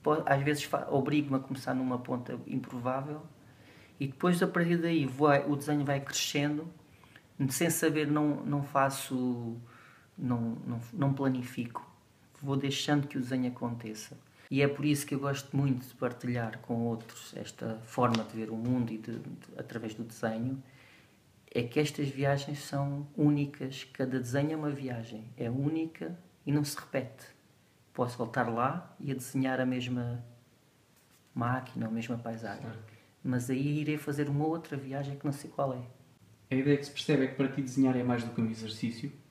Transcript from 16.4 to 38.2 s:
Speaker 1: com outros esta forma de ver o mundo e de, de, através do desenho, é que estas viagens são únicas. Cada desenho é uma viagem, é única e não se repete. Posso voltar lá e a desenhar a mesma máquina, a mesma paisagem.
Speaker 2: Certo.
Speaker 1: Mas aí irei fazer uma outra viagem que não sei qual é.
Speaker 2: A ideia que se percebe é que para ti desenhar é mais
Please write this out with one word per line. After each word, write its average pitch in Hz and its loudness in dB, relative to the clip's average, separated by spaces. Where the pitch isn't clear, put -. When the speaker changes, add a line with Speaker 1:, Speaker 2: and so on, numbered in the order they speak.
Speaker 1:
com - -4
outros 117 -4
esta 113 -6
forma 117 4
de - -8
ver 110 -4
o 113 -4
mundo 117 2
e 110 -4
de, 113 -6
de, - -10
através 113 -8
do 113 -8
desenho, 117 -4
é 120 0
que 123 0
estas 147 0
viagens 139 0
são 143 -2
únicas. 143 2
Cada 127 0
desenho 139 0
é - -2
uma 151 -2
viagem, 117 -6
é 117 -2
única 160 -2
e 139 0
não 147 4
se - -4
repete. - -6
Posso 120 -2
voltar 117 0
lá 127 0
e 139 -4
a 135 0
desenhar 131 0
a 127 2
mesma 123 -2
máquina, 123 -2
a - -4
mesma 117 -2
paisagem. 113 -8
Speaker 2:
Certo. 110 -14
Speaker 1:
Mas 123 0
aí 143 2
irei 151 0
fazer 143 -2
uma 143 2
outra 160 -2
viagem 139 -6
que - -12
não 139 0
sei - -10
qual 135 0
é. 123 -6
Speaker 2:
A 131 2
ideia 139 6
que - -6
se - -12
percebe 131 2
é - -2
que - -6
para 135 2
ti - -2
desenhar 131 4
é 123 2
mais 120 2